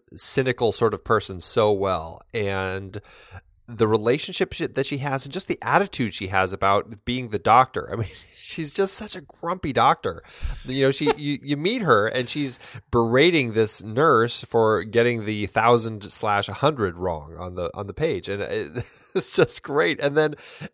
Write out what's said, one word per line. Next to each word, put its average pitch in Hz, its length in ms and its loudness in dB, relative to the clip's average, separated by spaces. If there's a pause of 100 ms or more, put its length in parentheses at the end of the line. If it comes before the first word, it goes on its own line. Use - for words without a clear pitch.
(140)
cynical 123 580 0
sort 107 220 2
of 95 100 -6
person 98 380 0
so 107 300 2
well. 92 500 -2 (120)
And 98 680 -4 (680)
the 117 200 0
relationship 117 680 0
she, 170 120 -6
that 139 220 -2
she 143 100 -4
has 135 300 -2
and 139 60 -12
just 160 140 -6
the 160 140 -4
attitude 135 500 0
she 95 160 -6
has 95 260 2
about 98 520 0
being 123 240 -4
the 104 80 -4
doctor. 110 560 4
I 104 40 -4
mean, 113 120 -4 (120)
<laughs> - 140 -20
she's - 380 -6
just 196 220 0
such 208 200 -4
a 180 60 -8
grumpy 170 520 -6
doctor. 113 500 2 (420)
You 135 200 2
know, 135 60 6
she, 147 260 2
you, 147 260 -2
you 143 140 -2
meet 208 260 -2
her 113 240 4
and 123 200 -2
she's 139 300 -4 (320)
berating 123 640 4
this 107 300 2
nurse 117 600 2
for 110 420 2
getting 117 400 2
the 104 220 -2
thousand 113 640 2
slash 101 380 0
a 98 40 -8
hundred 110 440 0
wrong 82 400 -6
on 90 180 -10
the, 90 220 -4
on 101 80 -6
the 98 80 -10
page. 151 340 -2
And 101 140 -4
it, 87 300 -4 (300)
<laughs> - 120 -14
it's - 220 -2
just - 260 2
great. 156 380 -2
And 143 180 0
then, 156 160 2 (400)